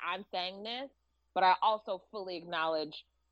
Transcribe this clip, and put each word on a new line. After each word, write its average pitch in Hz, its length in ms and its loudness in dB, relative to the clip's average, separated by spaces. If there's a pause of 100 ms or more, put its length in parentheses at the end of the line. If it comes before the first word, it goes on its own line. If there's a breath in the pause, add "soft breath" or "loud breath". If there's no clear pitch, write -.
I'm 185 260 -4
saying 190 320 -6
this, 247 260 -10 (440)
but 185 100 2
I 185 180 10
also 214 400 0 (100)
fully 185 260 -8
acknowledge 160 680 -2 (260)